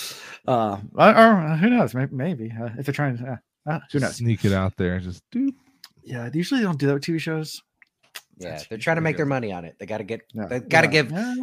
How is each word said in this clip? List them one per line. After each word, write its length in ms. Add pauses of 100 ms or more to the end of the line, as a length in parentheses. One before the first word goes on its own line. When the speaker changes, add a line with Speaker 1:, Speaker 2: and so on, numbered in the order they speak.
(480)
Speaker 1:
Uh, 320 (180)
I, 120 (140)
or 340
who 120
knows? 240
May-, 180
maybe, 480
uh, 100 (100)
if 80
they're 60
trying 260
to, 200 (280)
uh, 20
uh, 100 (120)
who 80
Speaker 2:
Just 20
Speaker 1:
knows? 140
Speaker 2:
sneak 280
it 100
out 220
there 200
and 80
just 260
doop. 240 (500)
Speaker 1:
Yeah, 260
they 100
usually 220
don't 180
do 80
that 80
with 80
T 80
V 80
shows. 420 (800)
Speaker 3:
Yeah, 100
Speaker 1:
That's 180
Speaker 3:
they're 120
trying 180
to 40
make 160
their 100
Speaker 2:
Yeah. 20
Speaker 3:
money 220
on 140
it. 120
They 80
gotta 180
get, 180 (120)
Speaker 1:
Yeah. 140
Speaker 3:
they 120
gotta 280
Speaker 1:
Yeah. 40
Speaker 3:
give, 200
Speaker 1:
Yeah. 320